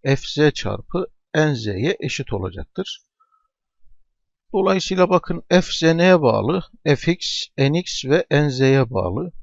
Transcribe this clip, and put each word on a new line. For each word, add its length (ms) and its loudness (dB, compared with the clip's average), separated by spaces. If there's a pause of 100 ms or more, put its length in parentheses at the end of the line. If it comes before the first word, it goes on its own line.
F 120 4
Z 380 2
çarpı 520 -6 (280)
N 200 2
Z'ye 460 -4
eşit 320 -6
olacaktır. 720 -8 (1500)
Dolayısıyla 580 0
bakın 400 0
F 120 6
Z 200 -6
neye 400 4
bağlı? 420 0 (200)
F 280 0
X, 340 -6 (120)
N 200 2
X 260 -8
ve 260 2
N 200 2
Z'ye 400 2
bağlı. 420 -4 (100)